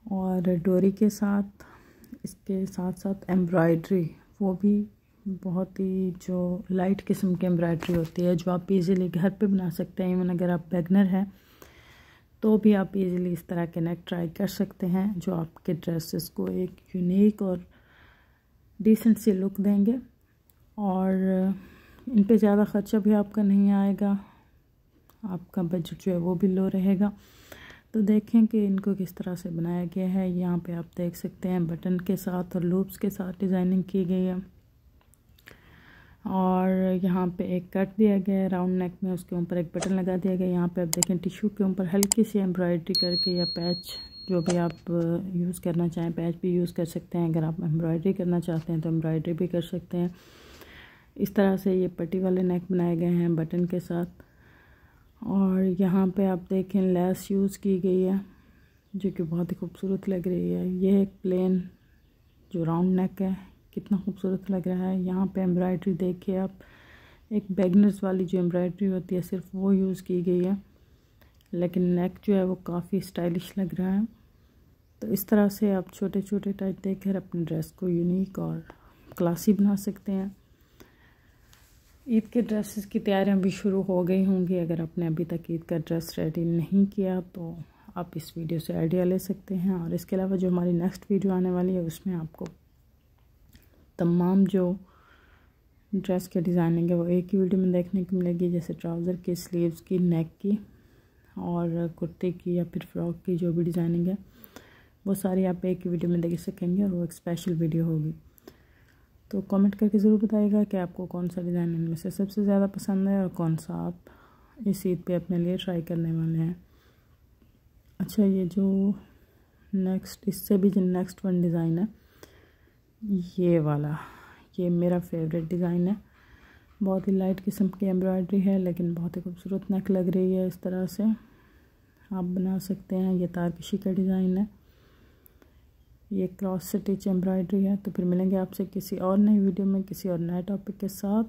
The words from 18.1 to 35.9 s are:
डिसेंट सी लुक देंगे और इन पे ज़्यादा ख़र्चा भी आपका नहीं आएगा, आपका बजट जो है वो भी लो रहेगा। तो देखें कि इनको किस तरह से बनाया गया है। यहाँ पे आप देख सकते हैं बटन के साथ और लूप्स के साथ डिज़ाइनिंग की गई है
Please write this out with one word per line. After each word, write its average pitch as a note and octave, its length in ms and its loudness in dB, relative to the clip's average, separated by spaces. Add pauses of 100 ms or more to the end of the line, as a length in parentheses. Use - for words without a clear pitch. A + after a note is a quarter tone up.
डिसेंट G#3+ 380 6
सी G#3+ 140 2
लुक F#3+ 280 -2
देंगे G3+ 340 4 (840)
और F#3+ 760 0 (520)
इन A3 180 4
पे A3 140 6
ज़्यादा G#3 280 6
ख़र्चा G#3 320 0
भी G#3 160 4
आपका G#3 300 0
नहीं G3+ 280 6
आएगा, G3 460 2 (1040)
आपका F3+ 420 -6
बजट E3 320 -4
जो - 160 -2
है F3 60 0
वो F3+ 160 0
भी F#3+ 140 2
लो F#3+ 200 2
रहेगा। G3 440 2 (840)
तो A3 80 2
देखें G#3+ 440 6
कि G#3+ 200 2
इनको G3 300 0
किस F#3 200 -6
तरह F#3 200 -6
से F3+ 140 -8
बनाया E3+ 360 -2
गया F#3 220 -4
है। F#3 240 0
यहाँ F3+ 260 0
पे E3+ 160 -6
आप E3 220 -8
देख E3+ 200 -4
सकते - 320 -8
हैं F3+ 180 0
बटन F3 340 -2
के F3+ 180 -2
साथ F3+ 380 -4
और F3 80 -2
लूप्स F#3 340 0
के G#3 140 -2
साथ F#3 280 -10
डिज़ाइनिंग F#3 440 0
की F#3+ 200 -2
गई F#3 200 0
है F#3 160 -2 (1900)